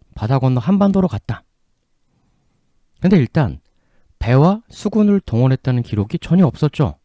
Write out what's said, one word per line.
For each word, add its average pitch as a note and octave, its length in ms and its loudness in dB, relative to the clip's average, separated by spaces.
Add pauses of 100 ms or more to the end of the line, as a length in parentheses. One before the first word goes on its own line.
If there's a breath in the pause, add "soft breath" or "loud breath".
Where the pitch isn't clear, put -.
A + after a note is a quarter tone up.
(140)
바다 A#2+ 240 -2
건너 B2+ 220 0
한반도로 C#3+ 480 0
갔다. - 360 -10 (1600)
근데 F#3+ 160 4
일단 A2+ 420 -2 (600)
배와 D#3+ 500 2
수군을 G#3 500 0
동원했다는 B2+ 640 -2
기록이 G#2+ 380 -4
전혀 F3+ 260 2
없었죠. C3+ 600 -2